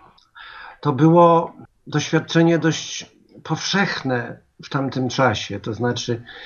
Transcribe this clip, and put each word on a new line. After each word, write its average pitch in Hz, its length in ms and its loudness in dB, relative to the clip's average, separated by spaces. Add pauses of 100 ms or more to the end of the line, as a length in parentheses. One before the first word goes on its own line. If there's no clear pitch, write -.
(800)
to 147 120 0
było 165 600 6 (340)
doświadczenie 165 720 2
dość - 580 -4 (260)
powszechne 131 960 -4 (240)
w - 60 -16
tamtym 135 400 -4
czasie. 107 520 0
To 117 140 -8
znaczy, 120 480 -4 (240)